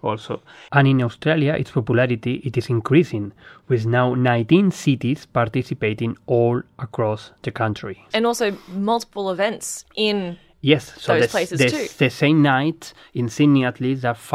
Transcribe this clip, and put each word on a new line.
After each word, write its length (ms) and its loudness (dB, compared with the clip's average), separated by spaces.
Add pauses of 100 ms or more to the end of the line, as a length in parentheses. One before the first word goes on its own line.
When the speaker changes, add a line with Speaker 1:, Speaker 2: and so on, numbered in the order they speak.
Speaker 1:
also. 400 -6 (320)
And 160 6
in 120 2
Australia, 520 0
its 180 -4
popularity, 720 0
it 140 -6
is 120 -4
increasing, 640 0 (380)
with 160 0
now 280 2
nineteen 580 4
cities 540 -2
participating 1000 -4
all 380 2 (140)
across 540 -6 (120)
the 80 -6
country. 520 -6 (100)
Speaker 2:
And 120 0
also 320 -2 (100)
multiple 640 -4
events 540 -6 (100)
in 420 -2 (220)
Speaker 1:
Yes, 380 2
so 160 -2
Speaker 2:
those 80 2
Speaker 1:
the, 80 2
Speaker 2:
places 300 -2
Speaker 1:
the, 100 4
Speaker 2:
too. 180 -4 (100)
Speaker 1:
the 120 2
same 320 2
night, 520 0 (200)
in 160 -4
Sydney 340 4
at 160 -4
least, 220 -2
there 100 -2
are 40 -4 (200)